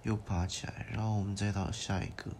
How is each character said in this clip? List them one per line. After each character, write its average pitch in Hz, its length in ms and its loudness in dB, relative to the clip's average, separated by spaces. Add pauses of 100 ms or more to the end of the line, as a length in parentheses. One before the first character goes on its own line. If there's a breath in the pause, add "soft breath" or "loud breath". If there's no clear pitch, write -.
又 110 120 4
爬 90 300 2
起 - 180 -4
来。 - 280 -6
然 110 100 0
后 110 120 4
我 104 60 4
们 101 140 0
再 101 160 0
到 98 220 0
下 95 280 0
一 - 100 0
个 - 300 -6